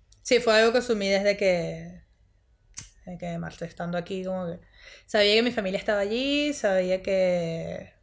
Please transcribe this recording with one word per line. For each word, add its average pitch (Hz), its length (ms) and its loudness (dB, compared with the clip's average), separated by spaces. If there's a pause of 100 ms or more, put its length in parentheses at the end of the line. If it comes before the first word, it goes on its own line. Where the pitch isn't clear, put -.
(220)
Sí, 247 180 2
fue 226 180 4
algo 226 140 6
que 247 60 4
asumí 214 300 -2
desde 196 280 2
que 175 680 -2 (1040)
de 180 120 -12
que 170 200 -8
Marta 170 260 -12
estando 170 340 -8
aquí, 185 260 -8
como 185 220 -6
que... 170 140 -10 (460)
sabía 208 280 4
que 226 80 4
mi 240 100 2
familia 196 260 -2
estaba 208 220 0
allí, 277 520 0
sabía 190 500 2
que 175 880 0 (100)